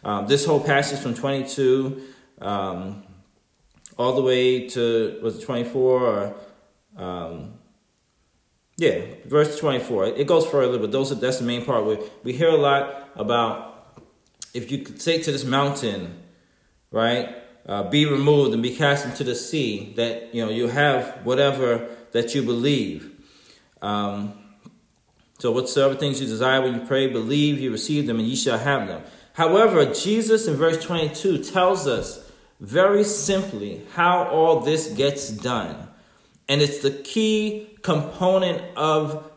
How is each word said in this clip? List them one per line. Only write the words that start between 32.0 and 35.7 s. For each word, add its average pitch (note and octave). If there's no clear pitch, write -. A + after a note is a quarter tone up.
very G3
simply F#3+
how F3
all D#3+
this D#3
gets C#3
done. G#2